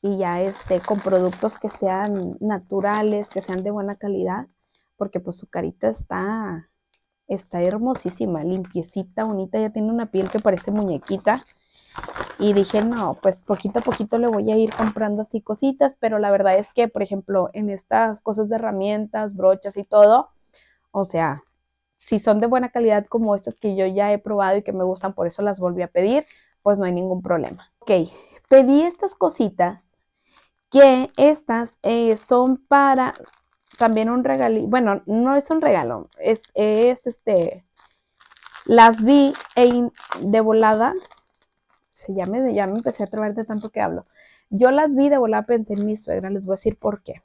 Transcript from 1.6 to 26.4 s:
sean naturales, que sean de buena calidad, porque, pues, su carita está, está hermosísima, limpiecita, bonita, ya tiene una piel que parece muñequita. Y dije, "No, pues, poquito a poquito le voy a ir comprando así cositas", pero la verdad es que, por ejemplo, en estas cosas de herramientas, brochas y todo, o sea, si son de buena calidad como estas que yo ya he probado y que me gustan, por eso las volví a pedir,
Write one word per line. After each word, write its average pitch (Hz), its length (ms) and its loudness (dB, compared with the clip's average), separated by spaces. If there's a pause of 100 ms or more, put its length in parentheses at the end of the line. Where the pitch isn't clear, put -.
sean 190 680 -6
naturales, 208 880 -4
que 190 120 -8
sean 185 220 -8
de 202 80 -6
buena 202 240 -8
calidad, 196 520 -6 (500)
porque, 196 220 -6
pues, 180 180 -12
su - 100 -20
carita 175 420 -6
está, 196 800 -8 (580)
está 185 360 -8
hermosísima, 196 800 -4
limpiecita, 185 800 -8
bonita, 202 360 -6
ya 214 120 -4
tiene 214 200 -4
una 233 200 -6
piel 190 180 -2
que 220 100 -2
parece 202 320 -2
muñequita. 202 760 -4 (920)
Y 208 160 2
dije, 202 280 2
"No, 220 400 -4
pues, 190 220 -2
poquito 208 360 -4
a - 20 -8
poquito 233 360 -4
le 240 100 0
voy 214 240 -2
a 214 60 2
ir 220 160 2
comprando 214 480 -4
así 220 200 -8
cositas", 269 580 -2
pero 220 200 -2
la 208 120 0
verdad 196 260 4
es 208 140 -2
que, 233 160 2
por 226 140 -6
ejemplo, 196 520 -4
en 208 160 -6
estas 220 520 -2
cosas 214 280 -4
de 226 80 -2
herramientas, 208 800 -6
brochas 190 420 0
y 202 80 -8
todo, 214 440 6 (640)
o 196 140 -4
sea, 160 380 -4 (540)
si - 220 -4
son 214 200 2
de 233 80 0
buena 254 220 0
calidad 214 380 0
como 226 280 -2
estas 202 200 -8
que 202 200 -4
yo 190 120 0
ya 202 260 0
he 202 60 -2
probado 202 380 0
y 208 60 -4
que 202 100 -8
me 185 100 -4
gustan, 185 300 -4
por 185 140 -4
eso 170 140 -8
las 202 180 -4
volví 180 240 -4
a 175 40 -8
pedir, 220 380 0 (380)